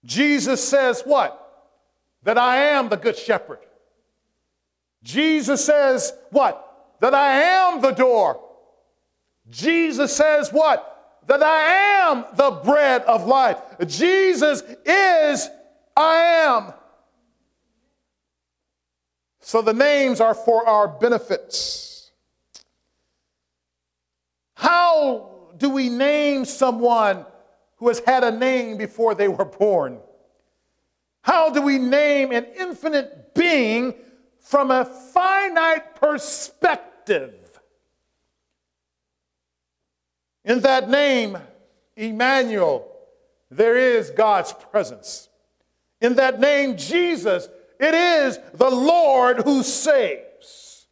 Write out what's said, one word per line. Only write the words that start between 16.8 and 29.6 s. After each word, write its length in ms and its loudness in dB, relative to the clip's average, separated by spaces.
So 200 -2
the 140 0
names 460 0
are 140 2
for 320 0
our 200 4
benefits. 1200 -6
How 1000 -2
do 140 -2
we 180 -4
name 560 -2
someone 840 0
who 120 -2
has 180 -2
had 180 2
a 60 0
name 480 -4
before 360 -2
they 140 0
were 160 -2
born? 560 -2